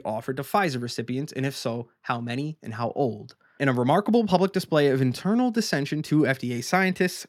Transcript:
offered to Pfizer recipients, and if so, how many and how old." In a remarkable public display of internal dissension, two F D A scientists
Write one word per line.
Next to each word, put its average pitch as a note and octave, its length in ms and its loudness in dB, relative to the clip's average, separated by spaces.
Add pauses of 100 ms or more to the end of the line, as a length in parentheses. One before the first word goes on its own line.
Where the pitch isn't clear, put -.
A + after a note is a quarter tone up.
offered A2+ 320 -4
to C#3+ 60 -6
Pfizer E3+ 360 0
recipients, B2 540 -6
and C3 100 -4
if C3+ 120 -4
so, A#2+ 340 -6 (120)
how A#2+ 200 -4
many C3+ 400 -6
and A2+ 140 -10
how A#2 160 -4
old." A2 440 -4 (240)
In C#3 80 2
a C3 60 4
remarkable G3+ 540 4
public F#3 240 4
display D3+ 380 2
of C3 120 2
internal G#3 480 2
dissension, D#3 540 -2
two D3 240 4
F C3 100 0
D B2 160 -6
A A#2+ 80 -4
scientists F#3 680 0